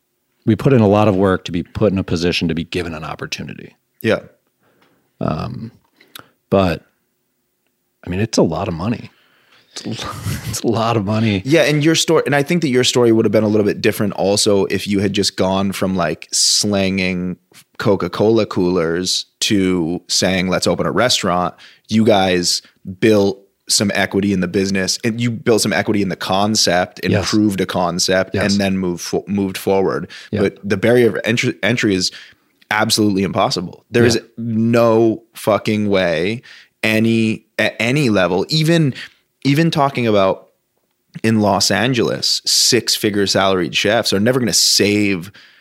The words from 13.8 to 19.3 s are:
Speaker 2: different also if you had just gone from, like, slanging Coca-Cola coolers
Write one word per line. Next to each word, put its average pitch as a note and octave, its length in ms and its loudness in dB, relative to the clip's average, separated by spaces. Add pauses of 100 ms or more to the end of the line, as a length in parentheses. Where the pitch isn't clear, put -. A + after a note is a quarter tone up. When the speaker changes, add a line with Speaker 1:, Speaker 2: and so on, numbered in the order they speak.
Speaker 2:
different G#2+ 320 -2
also G2+ 520 2
if - 200 -4
you G2+ 140 0
had G2 140 0
just G2 240 -2
gone F#2+ 340 0
from, F#2+ 240 -4
like, D#2+ 380 -4
slanging F#2+ 1040 -2 (400)
Coca-Cola G2+ 680 2
coolers F2+ 800 -2 (140)